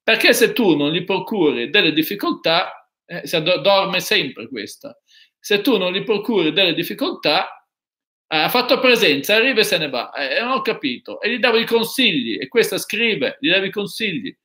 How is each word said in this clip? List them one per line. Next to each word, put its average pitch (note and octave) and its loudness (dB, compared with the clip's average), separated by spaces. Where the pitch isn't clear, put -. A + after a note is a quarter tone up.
Perché A3+ 4
se - 2
tu F#3 4
non D3 0
gli F3+ -2
procuri F3 0
delle F3 2
difficoltà, F3 -2
eh, F3 -12
si - -4
addo-, E3 0
dorme F#3+ 2
sempre D3+ -2
questa. A2 -14
Se G#3 -2
tu A#3 2
non F3+ -2
gli F#3+ -4
procuri G3+ 0
delle F3+ 2
difficoltà, G3 -4
eh, D#3 -2
ha E3 2
fatto B3 2
presenza, G3+ 4
arriva A3+ 2
e G#3 4
se F#3+ 0
ne D#3 -2
va, B2 -6
eh, C#3 -4
non A#3+ -6
ho A#3 -2
capito, B2 -6
e G#3 -2
gli B3 -2
davo A3+ 2
i A3+ 2
consigli, G3 0
e B2 -8
questa G#3+ 0
scrive, G#3 -2
gli D3+ 0
davi F#3+ 2
i F#3 -6
consigli. G3 -6